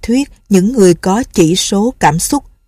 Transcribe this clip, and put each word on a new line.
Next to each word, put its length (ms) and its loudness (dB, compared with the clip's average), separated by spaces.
thuyết 280 -2
những 240 2
người 220 4
có 380 -2
chỉ 240 2
số 420 -2
cảm 200 0
xúc 260 -4